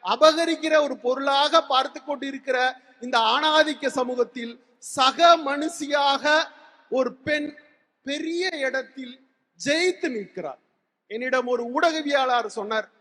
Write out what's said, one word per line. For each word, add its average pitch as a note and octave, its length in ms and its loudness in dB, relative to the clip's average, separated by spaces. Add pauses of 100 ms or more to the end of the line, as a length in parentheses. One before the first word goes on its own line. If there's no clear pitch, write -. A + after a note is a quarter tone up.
அபகரிக்கிற D#4 760 2
ஒரு C4 160 -2
பொருளாக C#4 640 0
பார்த்து C4 400 -2
கொண்டிருக்கிற C4+ 760 -4 (180)
இந்த B3 200 0
ஆணாதிக்க D4+ 680 2
சமூகத்தில் B3 760 -4 (140)
சக D4 600 4
மனுஷியாக C#4+ 1040 0 (460)
ஒரு B3 240 -2
பெண் D4 440 -4 (460)
பெரிய E4 500 -4
இடத்தில் C4 760 -8 (380)
ஜெயித்து E4+ 440 0
நிற்கிறார். F3+ 500 -10 (480)
என்னிடம் B3 400 -2
ஒரு A#3+ 160 -2
ஊடகவியலாளர் C#4 840 0
சொன்னார் G#3+ 440 -6 (120)